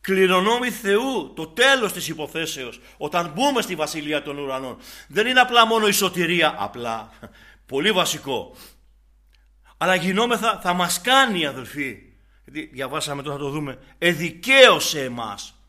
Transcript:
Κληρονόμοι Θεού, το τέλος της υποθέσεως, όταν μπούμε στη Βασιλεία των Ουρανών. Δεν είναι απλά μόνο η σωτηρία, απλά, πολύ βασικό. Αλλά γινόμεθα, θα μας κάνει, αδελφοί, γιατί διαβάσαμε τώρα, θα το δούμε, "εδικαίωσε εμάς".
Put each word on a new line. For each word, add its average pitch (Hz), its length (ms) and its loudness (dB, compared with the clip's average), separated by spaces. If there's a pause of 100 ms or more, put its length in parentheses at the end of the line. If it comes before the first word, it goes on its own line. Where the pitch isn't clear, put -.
Κληρονόμοι 190 680 2
Θεού, 214 680 -2
το 160 100 -8
τέλος 247 460 2
της 170 160 -8
υποθέσεως, 156 720 -8 (160)
όταν 165 380 -4
μπούμε 247 280 2
στη 185 120 -6
Βασιλεία 151 480 -4
των 143 160 -8
Ουρανών. 135 380 -6 (320)
Δεν 196 180 0
είναι 254 140 2
απλά 240 260 6
μόνο 220 200 2
η 202 60 4
σωτηρία, 175 680 0
απλά, 113 520 -8 (560)
πολύ 156 260 0
βασικό. 147 640 -4 (1200)
Αλλά 180 180 2
γινόμεθα, 202 680 0
θα 180 120 0
μας 175 280 0
κάνει, 247 460 2
αδελφοί, 131 560 -8 (420)
γιατί 147 280 -14
διαβάσαμε 139 500 -6
τώρα, 143 140 -8
θα 139 60 -8
το 143 80 -4
δούμε, 143 280 -8 (200)
"εδικαίωσε 175 1040 4
εμάς". 117 520 -10 (140)